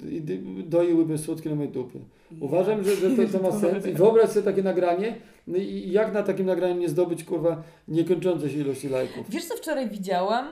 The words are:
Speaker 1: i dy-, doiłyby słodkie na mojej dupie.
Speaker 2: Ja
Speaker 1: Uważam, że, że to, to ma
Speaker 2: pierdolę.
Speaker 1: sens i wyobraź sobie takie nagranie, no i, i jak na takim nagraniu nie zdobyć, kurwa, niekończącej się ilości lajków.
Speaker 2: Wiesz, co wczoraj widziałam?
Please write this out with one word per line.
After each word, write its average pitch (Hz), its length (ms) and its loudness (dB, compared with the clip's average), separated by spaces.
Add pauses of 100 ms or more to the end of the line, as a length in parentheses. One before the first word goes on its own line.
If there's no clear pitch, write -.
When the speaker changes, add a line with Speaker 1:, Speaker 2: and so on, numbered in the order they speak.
Speaker 1:
i 165 120 -6
dy-, 185 420 -6
doiłyby 165 540 2
słodkie 156 320 -6
na 151 60 -2
mojej 147 160 -4
dupie. 131 280 -8 (320)
Speaker 2:
Ja 160 100 -16
Speaker 1:
Uważam, 185 420 2
że, 196 120 2
że 180 140 2
to, 269 60 4
to 233 60 4 (220)
ma 185 80 2
Speaker 2:
pierdolę. 208 80 0 (140)
Speaker 1:
sens 202 120 -4
i 185 80 -4
wyobraź 214 360 6
sobie 208 160 0
takie 190 180 0
nagranie, 180 520 0 (320)
no 170 100 -2
i, 190 60 0
i 196 280 -6
jak 208 220 2
na 202 100 0
takim 196 220 0
nagraniu 180 340 2
nie 175 100 0
zdobyć, 165 340 0
kurwa, 160 400 -2 (240)
niekończącej 165 640 0
się 139 80 -4
ilości 139 320 -4
lajków. 131 400 -4
Speaker 2:
Wiesz, 330 160 -6
co 508 120 -6
wczoraj 277 320 -4
widziałam? 190 640 -2